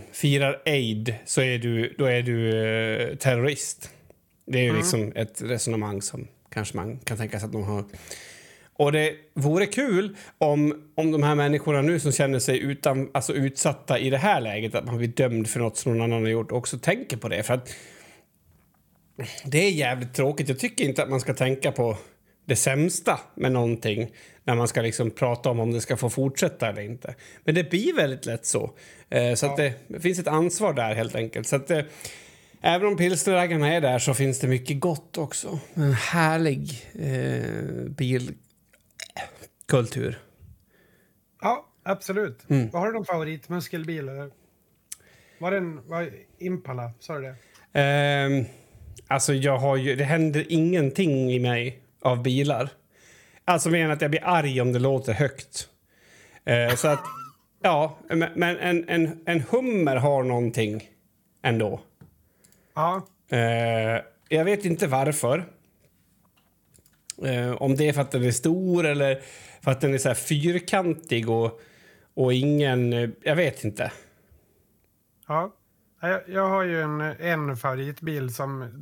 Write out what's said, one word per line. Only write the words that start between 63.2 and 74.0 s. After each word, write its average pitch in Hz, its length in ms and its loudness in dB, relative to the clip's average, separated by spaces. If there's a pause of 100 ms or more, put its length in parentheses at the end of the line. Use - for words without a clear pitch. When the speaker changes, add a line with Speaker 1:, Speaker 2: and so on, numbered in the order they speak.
Speaker 1:
Eh, 117 720 0 (280)
jag 156 160 2
vet 202 200 0
inte 170 220 0
varför. 139 580 0 (1800)
Eh, 123 260 0
om 135 240 0
det 151 140 4
är 143 40 2
för 143 80 2
att 131 100 -4
den 123 120 2
är 123 80 4
stor 175 540 2
eller 139 360 2 (400)
för 135 100 2
att 127 100 0
den 139 120 4
är 135 40 2
så 127 100 0
här 123 80 4
fyrkantig 160 1120 0
och, 113 300 0 (540)
och 127 200 2
ingen, 131 600 2
eh, 120 160 0 (140)
jag 151 120 2
vet 160 280 0
inte. - 280 -4 (1400)